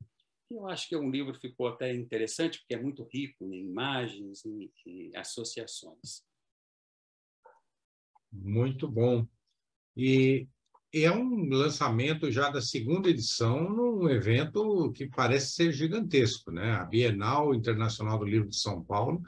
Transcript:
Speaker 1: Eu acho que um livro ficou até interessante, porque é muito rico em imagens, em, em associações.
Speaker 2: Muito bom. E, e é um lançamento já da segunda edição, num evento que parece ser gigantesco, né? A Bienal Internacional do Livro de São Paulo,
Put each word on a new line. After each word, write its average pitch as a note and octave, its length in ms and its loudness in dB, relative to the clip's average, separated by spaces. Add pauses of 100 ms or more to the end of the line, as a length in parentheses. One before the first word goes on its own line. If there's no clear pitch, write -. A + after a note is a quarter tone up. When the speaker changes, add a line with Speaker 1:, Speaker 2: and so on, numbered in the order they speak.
(500)
Speaker 1:
Eu G#3+ 160 -10
acho F3 220 -8
que E3 80 -2
um C#3+ 140 -2
livro C3+ 280 -4
ficou B2 300 -4
até B2+ 260 -6
interessante, A#2+ 640 -4
porque - 160 -8
é A2+ 60 -6
muito C3+ 320 -6
rico C3 320 -8
em F#2+ 160 -10
imagens, G#2 840 -6
em, G#2+ 260 -12 (140)
em F2 280 -16
associações. - 1080 -12 (2000)
Speaker 2:
Muito A2+ 560 -2
bom. A#2 400 2 (640)
E, C3 540 4 (420)
e D#3 140 2
é E3+ 80 8
um A3+ 380 0
lançamento C#3 840 2
já C#3 160 2
da C#3 140 -2
segunda D#3 480 0
edição, B2+ 580 2
num A3 400 2
evento D3+ 840 2
que C3+ 140 -8
parece C3 460 2
ser E3+ 180 4
gigantesco, D3 800 2
né? F#2+ 260 -2
A F2 100 -2
Bienal A#2 680 2
Internacional A2 640 0
do G#2 60 -2
Livro G#2 240 2
de - 80 -8
São F#2 260 -4
Paulo, B2+ 460 0